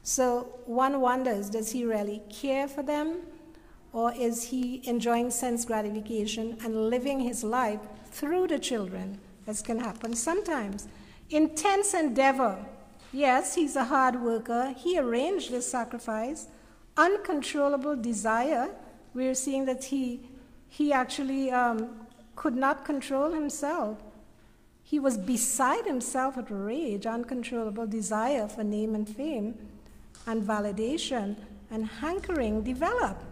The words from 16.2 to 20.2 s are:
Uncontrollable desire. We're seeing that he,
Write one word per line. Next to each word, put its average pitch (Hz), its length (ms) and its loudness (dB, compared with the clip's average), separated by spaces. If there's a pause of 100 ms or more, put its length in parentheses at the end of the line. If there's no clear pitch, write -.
Uncontrollable 294 1000 2
desire. 233 720 0 (440)
We're 262 220 0
seeing 269 300 0
that 262 200 -2
he, 254 360 -2 (460)